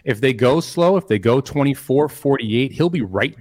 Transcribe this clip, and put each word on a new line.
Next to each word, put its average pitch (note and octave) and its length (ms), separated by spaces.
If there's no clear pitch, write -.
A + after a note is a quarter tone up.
If A#2 160
they C3+ 140
go B2+ 260
slow, F3 380
if E3+ 100
they G#2+ 100
go A#2 220
twenty-four C#3 680
forty-eight, B2+ 600
he'll E3+ 200
be E3+ 100
right G2 400